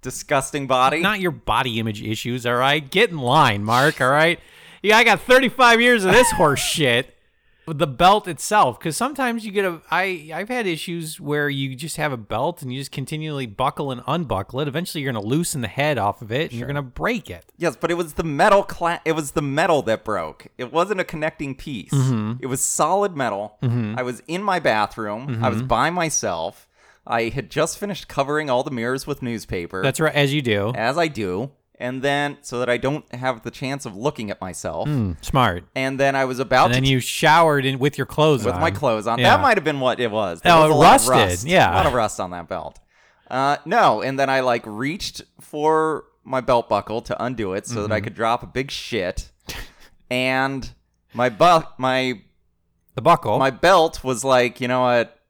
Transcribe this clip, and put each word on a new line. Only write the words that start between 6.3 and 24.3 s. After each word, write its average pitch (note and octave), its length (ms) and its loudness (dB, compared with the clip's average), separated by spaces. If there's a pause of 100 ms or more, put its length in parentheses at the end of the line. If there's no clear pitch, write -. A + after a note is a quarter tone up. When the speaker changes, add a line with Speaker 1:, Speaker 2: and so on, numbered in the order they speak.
Speaker 2:
horse D3 280 2
<laughs> - 40 -4
shit. C3 520 0 (520)
The E3 180 -2
belt F3+ 420 4
itself, E3 520 0
'cause D#3 180 -4
sometimes A#3+ 480 -4
you G#3+ 60 -10
get G3+ 120 0
a, F3 160 -2 (120)
I, E3+ 420 -2
I've F#3+ 160 -8
had B3 160 -4
issues E3 560 -8
where D3 260 -2
you C3+ 280 -4
just D3 220 -10
have D3+ 140 -2
a C3 60 -6
belt A#2 460 -4
and B2+ 100 -8
you C3 60 -8
just C3+ 120 -12
continually D3+ 540 -8
buckle C3+ 460 -4
and B2 160 -8
unbuckle B2 540 -4
it. D3+ 60 -2
Eventually, D#3 360 -6
you're C3+ 100 -4
gonna G#2+ 100 -4
loosen C#3+ 380 -2
the A2+ 60 -6
head C#3 320 -2
off G2+ 240 -2
of G#2 80 -10
it C#3+ 180 -4
and - 40 -14
you're A#2 140 -8
Speaker 1:
Sure. - 60 -
Speaker 2:
gonna C#3+ 80 -4
break E3 480 -6
it. - 160 -14 (120)
Speaker 1:
Yes, D3+ 220 -2
but E3 120 -2
it - 20 0
was E3+ 200 -4
the F#3 100 -4
metal F#3 400 4
cla-, E3+ 420 -4
it D#3+ 60 0
was D3+ 220 -4
the D#3 100 -2
metal D3 400 2
that A2 200 -2
broke. F2 440 -8 (100)
It B2 160 -10
wasn't F#3 260 0
a F3+ 40 -2
connecting D#3 500 -6
piece. B2+ 380 -10
Speaker 2:
Mm-hmm. B2 500 0
Speaker 1:
It C3+ 60 -8
was B2+ 180 -4
solid F#3 500 0
metal. G#2+ 460 -4
Speaker 2:
Mm-hmm. A2+ 380 -2
Speaker 1:
I - 20 -4
was B2 260 -8
in E3+ 140 -6